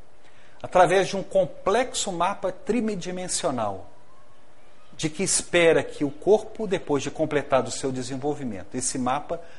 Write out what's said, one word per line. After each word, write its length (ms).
através 460
de 80
um 60
complexo 920
mapa 400
tridimensional, 1400
de 160
que 120
espera 640
que 200
o 60
corpo, 560
depois 380
de 80
completado 580
o 20
seu 200
desenvolvimento, 840
esse 220
mapa 420